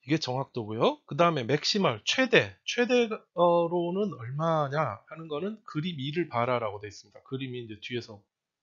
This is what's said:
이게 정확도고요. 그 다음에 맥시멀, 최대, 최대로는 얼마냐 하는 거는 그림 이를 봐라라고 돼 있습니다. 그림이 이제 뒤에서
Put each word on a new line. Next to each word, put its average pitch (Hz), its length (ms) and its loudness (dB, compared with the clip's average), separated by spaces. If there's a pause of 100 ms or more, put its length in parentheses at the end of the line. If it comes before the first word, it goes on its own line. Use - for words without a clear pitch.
이게 151 140 2
정확도고요. 127 840 -2
그 143 120 -6
다음에 165 260 4
맥시멀, 139 640 2
최대, 165 580 4
최대로는 180 1600 2
얼마냐 143 880 -2
하는 160 200 -14
거는 180 360 -6
그림 156 360 -4
이를 151 300 -2
봐라라고 117 500 0
돼 104 80 -10
있습니다. - 360 -18
그림이 127 400 -8
이제 107 180 -12
뒤에서 113 400 -8 (420)